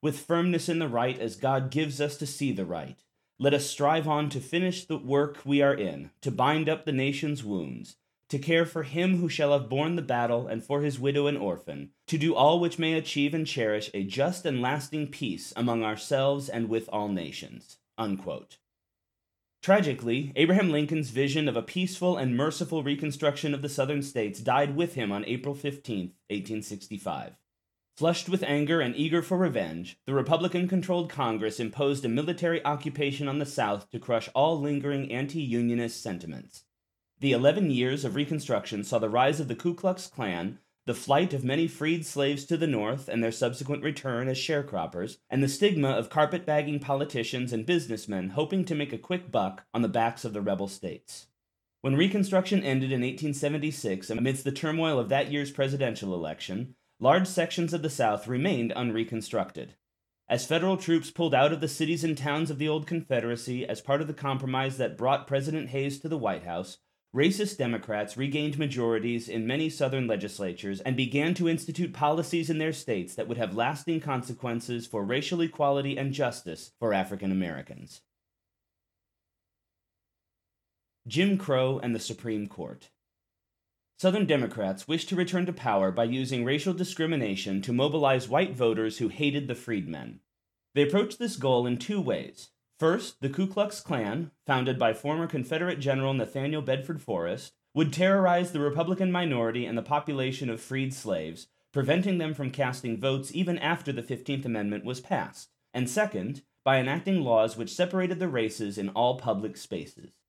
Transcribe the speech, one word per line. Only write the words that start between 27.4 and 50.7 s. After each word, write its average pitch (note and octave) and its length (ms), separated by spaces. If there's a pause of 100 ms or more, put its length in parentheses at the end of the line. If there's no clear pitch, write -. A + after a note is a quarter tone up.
Flushed E3 320
with F#3 140
anger D3 400
and A#2+ 120
eager D#3+ 280
for F3+ 160
revenge, F2+ 680
the C3+ 80
Republican-controlled F3 960
Congress A2 500
imposed C3+ 460
a A#2 60
military E3 560
occupation C#3+ 600
on C#3 120
the C#3+ 80
South G#2 420
to A2+ 100
crush A2+ 360
all D3+ 260
lingering C#3+ 500
anti-Unionist A#2+ 920
sentiments. E2 640 (560)
The C#3 120
eleven D3+ 380
years C3 340
of A2 120
Reconstruction C3 680
saw A#2 140
the A2 100
rise C3+ 320
of C3+ 80
the A#2 80
Ku F3 160
Klux F#3 360
Klan, F#2+ 500 (280)
the B2 60
flight D3 400
of C3+ 100
many C#3+ 240
freed D#3+ 380
slaves C#3 400
to E3 140
the E3 80
North B2+ 420
and A2+ 160
their A2+ 80
subsequent C3 500
return C3 460
as C3 80
sharecroppers, A2+ 800 (140)
and C3+ 120
the C3+ 60
stigma D#3 400
of A#2 220
carpetbagging D3+ 680
politicians B2+ 760
and A2 100
businessmen A2+ 640
hoping D#3 380
to E3 80
make D3 180
a A2+ 60
quick F3+ 340
buck G2 400
on A#2 80
the A2+ 80
backs A#2 380
of G#2+ 80
the G#2 80
rebel G2 260
states. - 600 (520)